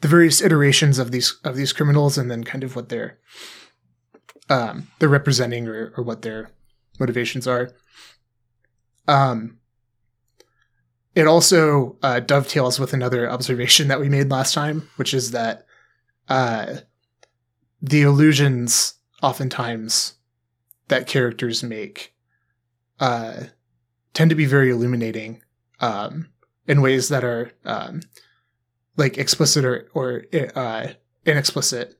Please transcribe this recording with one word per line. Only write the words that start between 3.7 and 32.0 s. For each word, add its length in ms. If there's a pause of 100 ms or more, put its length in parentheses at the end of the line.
um, 400 (100)
they're 100
representing 600
or, 280
or 60
what 200
their 280 (480)
motivations 480
are. 280 (1300)
Um, 520 (1600)
it 140
also, 760
uh, 180
dovetails 600
with 120
another 380
observation 580
that 120
we 80
made 220
last 240
time, 420
which 180
is 160
that, 340 (640)
uh, 500 (1000)
the 220
illusions 920 (280)
oftentimes 920 (720)
that 180
characters 560
make, 520 (840)
uh, 460 (680)
tend 180
to 40
be 120
very 240
illuminating, 680 (400)
um, 480 (380)
in 140
ways 280
that 140
are, 300 (120)
um, 360 (960)
like, 220
explicit 460
or, 300
or, 300 (320)
uh, 320 (360)
inexplicit. 760